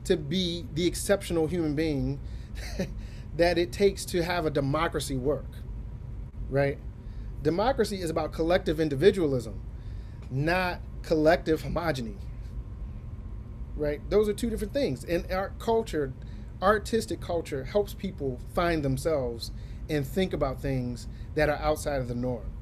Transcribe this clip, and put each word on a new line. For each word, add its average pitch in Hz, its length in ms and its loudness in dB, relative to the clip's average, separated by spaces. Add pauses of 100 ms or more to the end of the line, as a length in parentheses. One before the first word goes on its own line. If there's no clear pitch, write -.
to 190 140 4
be 170 560 -2
the 165 120 2
exceptional 170 640 2
human 160 280 2
being 139 440 0 (580)
<laughs> 180 100 0 (500)
that 170 200 6
it 175 140 2
takes 196 340 4
to 175 180 0
have 175 220 0
a 156 40 4
democracy 147 680 0
work, 127 280 0 (1040)
right? 139 280 2 (680)
Democracy 202 580 2
is 165 80 -2
about 156 240 0
collective 165 460 4
individualism, 143 840 4 (720)
not 170 480 2 (240)
collective 160 580 4
homogeny, 135 540 -2 (1600)
right? 147 320 0
Those 208 180 6
are 208 60 2
two 233 160 0
different 214 240 -2
things. 214 300 0
And 175 280 0
our 190 280 -2
culture, 220 520 2 (480)
artistic 208 640 2
culture, 156 440 -2
helps 202 280 2
people 139 460 -4 (160)
find 170 280 4
themselves 131 680 0 (380)
and 147 180 2
think 190 260 2
about 135 260 0
things 123 480 -2 (280)
that 151 140 4
are 147 80 2
outside 151 440 0
of 120 60 -4
the 120 80 -2
norm 123 340 -2 (120)